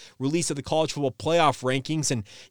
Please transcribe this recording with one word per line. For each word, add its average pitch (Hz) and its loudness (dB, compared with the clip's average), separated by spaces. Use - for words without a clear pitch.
release 151 -2
of 156 -2
the 139 -8
college 156 0
football 143 -2
playoff 156 2
rankings, 135 0
and 117 -2